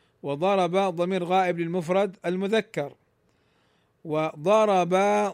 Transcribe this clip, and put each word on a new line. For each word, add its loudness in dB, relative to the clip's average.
وضرب 0
ضمير -2
غائب 0
للمفرد -2
المذكر، -4
وضرب 2